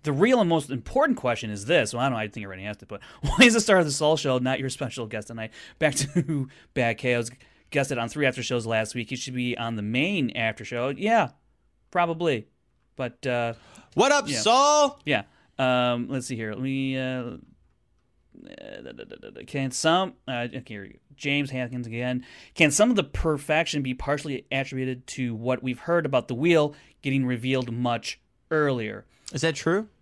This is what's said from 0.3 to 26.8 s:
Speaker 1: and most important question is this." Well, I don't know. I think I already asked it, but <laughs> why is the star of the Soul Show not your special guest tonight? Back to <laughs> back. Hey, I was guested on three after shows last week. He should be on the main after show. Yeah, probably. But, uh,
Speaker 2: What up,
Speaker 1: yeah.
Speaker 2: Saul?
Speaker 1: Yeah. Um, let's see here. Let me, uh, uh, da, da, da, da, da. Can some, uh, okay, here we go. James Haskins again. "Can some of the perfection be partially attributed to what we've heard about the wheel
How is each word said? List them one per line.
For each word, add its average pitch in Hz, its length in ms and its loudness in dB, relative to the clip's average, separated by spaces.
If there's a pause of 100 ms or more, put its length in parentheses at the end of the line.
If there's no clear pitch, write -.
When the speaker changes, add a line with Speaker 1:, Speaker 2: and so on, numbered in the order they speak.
Speaker 1:
and 180 100 4
most 151 200 2
important 262 480 0
question 117 340 -2
is 101 140 -8
this." 135 280 2
Well, 120 80 -4
I 135 40 0
don't 135 80 0
know. 113 60 -2
I 107 100 -4
think 107 160 -12
I - 20 -12
already 95 180 -12
asked 104 160 -10
it, - 60 -20
but 104 140 -12 (100)
<laughs> - 100 -18
why - 240 4
is 233 100 8
the 226 60 2
star 202 180 6
of 165 60 4
the 147 60 -4
Soul 156 240 2
Show 135 240 0
not 127 200 -2
your 131 100 -6
special 123 360 -8
guest 107 220 -8
tonight? 110 240 -12 (280)
Back 147 160 2
to 139 520 -2 (140)
<laughs> - 120 -20
back. 120 280 0
Hey, 123 140 0
I - 20 2
was 117 120 -2 (420)
guested 135 260 0
on 117 100 -4
three 147 180 0
after 127 160 2
shows 117 240 -2
last 110 300 0
week. 117 140 -6
He 131 80 -6
should 127 180 -10
be 123 220 -2
on 117 180 -4
the 104 60 -4
main 131 500 0
after 113 320 -4
show. 120 260 -4
Yeah, 202 420 2 (600)
probably. 165 560 0 (480)
But, 127 300 -8
uh, 120 280 0 (400)
Speaker 2:
What 269 180 4
up, 285 160 2
Speaker 1:
yeah. 131 140 -2
Speaker 2:
Saul? 285 640 4
Speaker 1:
Yeah. 123 180 0 (340)
Um, 123 520 2
let's 131 180 -4
see 127 80 -6
here. 110 160 -6
Let 104 100 -8
me, 135 360 -2
uh, 131 40 -4
uh, - 1800 -12
da, 64 80 -14
da, 57 120 -16
da, - 180 -16
da, 53 100 -16
da. - 140 -18
Can 135 260 -4
some, 175 420 2 (140)
uh, 120 260 -4
okay, 127 140 -10
here 104 160 -12
we 98 60 -14
go. - 60 -20 (200)
James 143 360 0
Haskins 123 340 -6
again. 123 400 -4 (300)
"Can 151 160 6
some 220 180 4
of 247 60 4
the 190 80 2
perfection 151 800 0
be 131 120 -4
partially 147 580 -6
attributed 131 560 -4
to 123 280 -4
what 117 260 -2
we've 127 180 -4
heard 170 260 0
about 135 240 0
the 123 60 -4
wheel 151 380 4 (280)